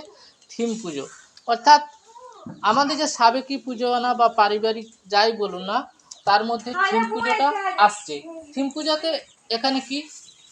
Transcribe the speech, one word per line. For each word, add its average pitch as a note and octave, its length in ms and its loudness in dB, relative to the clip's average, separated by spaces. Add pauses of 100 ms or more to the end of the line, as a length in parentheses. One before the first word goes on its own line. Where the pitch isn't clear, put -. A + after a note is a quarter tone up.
(520)
থিম A#3 180 -6 (120)
পুজো, C#3 240 -10 (480)
অর্থাৎ C#4+ 280 8 (880)
আমাদের C#4 320 2
যে D4 60 2 (100)
সাবেকি B3+ 380 2 (100)
পুজো B3 220 -4 (100)
আনা B3 220 0
বা A#3 80 6 (120)
পারিবারিক G#3+ 480 0 (260)
যাই G#3+ 180 4 (100)
বলুন F3+ 300 -6
না, A#3 60 0 (500)
তার G#3 220 4
মধ্যে A#3 220 -6 (160)
থিম A3+ 160 0 (100)
পুজোটা A4 340 0 (380)
আসছে। - 300 -2 (380)
থিম C4+ 200 -2
পুজোতে D#4 380 -4 (440)
এখানে C4+ 340 -2
কি C#4 100 -6 (520)